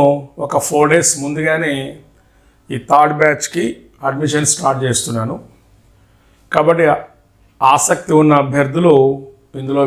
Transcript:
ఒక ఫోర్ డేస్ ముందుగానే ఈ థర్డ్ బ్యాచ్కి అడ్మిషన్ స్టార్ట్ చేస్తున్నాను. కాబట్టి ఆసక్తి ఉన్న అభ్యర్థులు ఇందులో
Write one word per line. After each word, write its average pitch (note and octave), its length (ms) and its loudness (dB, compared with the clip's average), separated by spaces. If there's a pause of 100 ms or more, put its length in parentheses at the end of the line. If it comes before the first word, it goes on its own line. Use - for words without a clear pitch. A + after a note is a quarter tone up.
(440)
ఒక C#3 140 -4
ఫోర్ D3 320 0
డేస్ E3 220 2 (100)
ముందుగానే D#3 500 -4 (960)
ఈ C3 80 -6 (120)
థర్డ్ D3+ 300 4
బ్యాచ్కి D#3 440 -2 (440)
అడ్మిషన్ D3 440 -2
స్టార్ట్ C3+ 320 -2
చేస్తున్నాను. A#2 520 -4 (1160)
కాబట్టి E3 320 2 (760)
ఆసక్తి D3 600 2
ఉన్న D3+ 120 4 (120)
అభ్యర్థులు C#3+ 480 0 (680)
ఇందులో C#3 260 -2